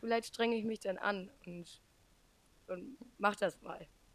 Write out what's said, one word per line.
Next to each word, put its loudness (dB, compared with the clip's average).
vielleicht 2
strenge 2
ich -2
mich -2
dann -2
an 0
und, -12
und -8
mach 6
das 0
mal. -10